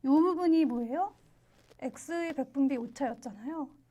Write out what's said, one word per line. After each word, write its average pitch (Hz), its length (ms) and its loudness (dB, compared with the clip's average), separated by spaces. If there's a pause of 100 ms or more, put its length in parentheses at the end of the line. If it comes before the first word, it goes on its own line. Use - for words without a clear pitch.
요 269 80 2
부분이 320 540 4
뭐예요? 247 500 -2 (640)
X의 330 540 -6
백분비 269 440 0
오차였잖아요. 240 920 -8 (220)